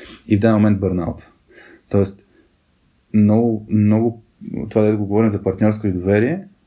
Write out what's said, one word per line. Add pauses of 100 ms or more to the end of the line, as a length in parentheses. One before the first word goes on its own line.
(280)
И
в
даден
момент
бърнаут. (680)
Тоест, (880)
много,
много, (460)
това,
дето
го
говорим
за
партньорско
и
доверие, (200)